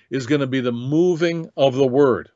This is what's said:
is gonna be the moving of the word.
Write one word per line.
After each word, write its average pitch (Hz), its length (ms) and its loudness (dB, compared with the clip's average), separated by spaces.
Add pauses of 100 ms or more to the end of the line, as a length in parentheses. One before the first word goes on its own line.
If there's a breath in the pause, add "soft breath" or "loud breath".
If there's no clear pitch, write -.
is 135 160 -6
gonna 139 220 0
be 131 120 -2
the 120 140 -2
moving 165 800 -2
of 135 200 0
the 135 120 2
word. 123 480 2